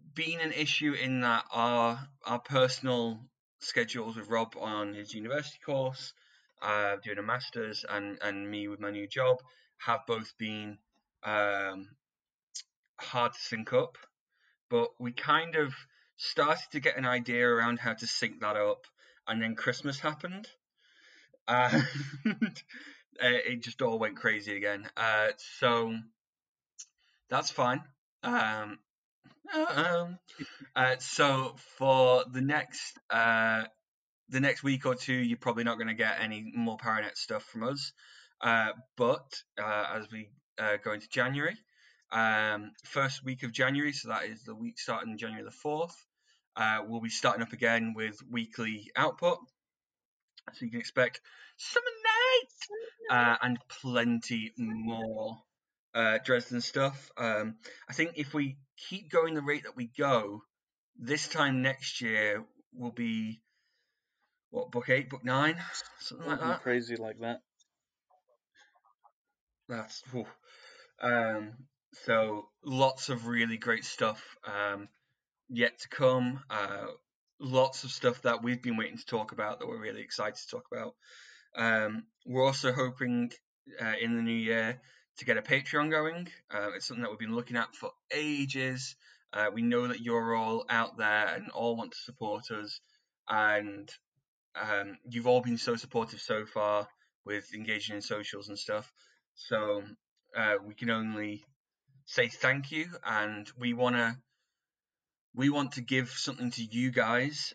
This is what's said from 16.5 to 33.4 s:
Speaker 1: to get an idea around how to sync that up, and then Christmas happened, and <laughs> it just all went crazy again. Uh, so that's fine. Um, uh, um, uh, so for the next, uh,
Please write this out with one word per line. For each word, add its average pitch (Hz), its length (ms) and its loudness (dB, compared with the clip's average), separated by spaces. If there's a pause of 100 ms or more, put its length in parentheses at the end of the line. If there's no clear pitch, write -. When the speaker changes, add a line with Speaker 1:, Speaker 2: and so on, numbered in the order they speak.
Speaker 1:
to 151 80 -4
get 147 160 2
an 131 100 -2
idea 123 400 2
around 120 320 4
how 117 140 -2
to 110 140 -8
sync - 340 -4
that 107 160 0
up, 104 300 0 (420)
and 113 120 -2
then 113 140 -2
Christmas 135 460 -2
happened, 165 480 -6 (960)
and 123 400 4 (380)
<laughs> 208 380 -2 (580)
it 123 420 2
just 123 200 -6
all 113 160 2
went 110 180 -2
crazy 107 400 0
again. 101 400 -4
Uh, 110 320 4 (320)
so 117 340 4 (1400)
that's 139 200 0
fine. 131 320 2 (420)
Um, 208 540 -2 (760)
uh, 311 120 2 (400)
um, 180 120 -10 (560)
uh, 131 240 4
so 135 560 2 (220)
for 131 540 8
the 127 100 -4
next, - 580 -2 (120)
uh, 113 540 4 (640)